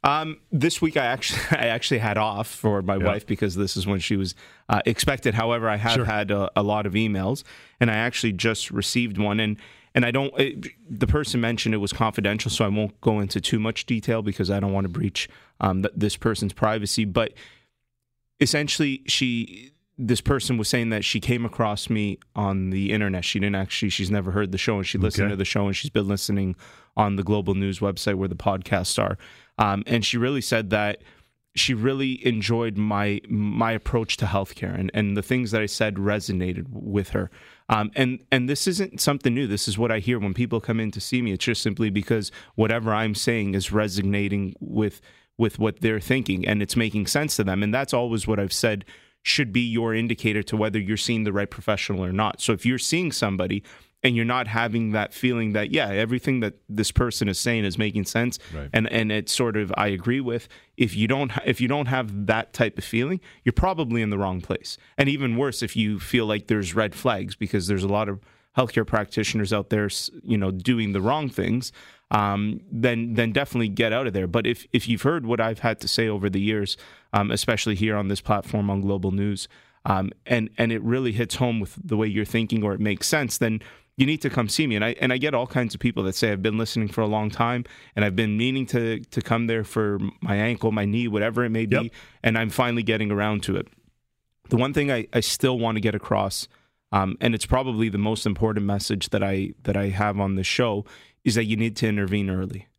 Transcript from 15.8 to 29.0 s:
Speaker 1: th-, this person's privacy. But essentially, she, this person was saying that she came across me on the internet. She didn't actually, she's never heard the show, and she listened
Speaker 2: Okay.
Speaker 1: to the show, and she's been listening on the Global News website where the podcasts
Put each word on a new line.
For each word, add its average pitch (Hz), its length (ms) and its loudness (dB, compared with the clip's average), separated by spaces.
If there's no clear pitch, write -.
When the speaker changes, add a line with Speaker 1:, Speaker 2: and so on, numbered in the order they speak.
Speaker 1:
th-, 104 140 0
this 104 200 0
person's 107 360 0
privacy. 110 520 0
But 107 280 0
essentially, 143 680 2
she, 120 680 -2
this 117 240 0
person 131 380 0
was 107 100 -2
saying 117 220 0
that 107 140 -2
she - 160 0
came 120 240 -2
across 110 460 -2
me 104 280 0
on 95 340 0
the 98 220 0
internet. 98 320 0
She - 160 -2
didn't 101 160 0
actually, 95 340 -2
she's 90 200 -2
never 98 200 0
heard 98 220 0
the 98 60 -2
show, 110 180 0
and 98 100 -2
she - 120 -4
listened 92 280 2
Speaker 2:
Okay. 104 60 0
Speaker 1:
to 101 40 -2
the 95 80 0
show, 101 220 0
and 98 100 0
she's - 140 -6
been 98 180 0
listening 98 460 0
on 101 200 2
the 98 80 0
Global 98 300 2
News 98 260 0
website 101 340 0
where 95 140 0
the 90 80 -4
podcasts 95 680 0